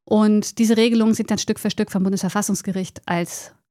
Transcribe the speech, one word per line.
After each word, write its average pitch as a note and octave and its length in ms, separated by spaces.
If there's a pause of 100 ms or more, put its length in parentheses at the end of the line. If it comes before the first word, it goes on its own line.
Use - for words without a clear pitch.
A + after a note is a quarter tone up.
Und G#3+ 500
diese A3+ 180
Regelungen A3+ 380
sind A3 180
dann G#3 60
Stück - 200
für G#3+ 120
Stück - 200
vom F#3 140
Bundesverfassungsgericht F#3+ 1040
als - 460 (180)